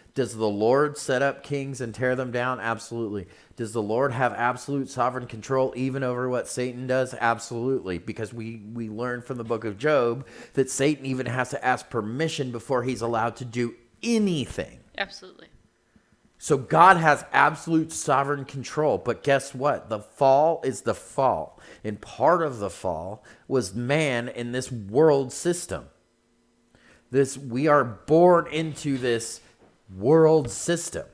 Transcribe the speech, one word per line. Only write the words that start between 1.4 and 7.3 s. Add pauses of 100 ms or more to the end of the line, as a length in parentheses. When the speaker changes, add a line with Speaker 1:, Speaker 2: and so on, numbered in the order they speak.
Speaker 1:
kings
and
tear
them
down?
Absolutely. (300)
Does
the
Lord
have
absolute
sovereign
control
even
over
what
Satan
does?
Absolutely.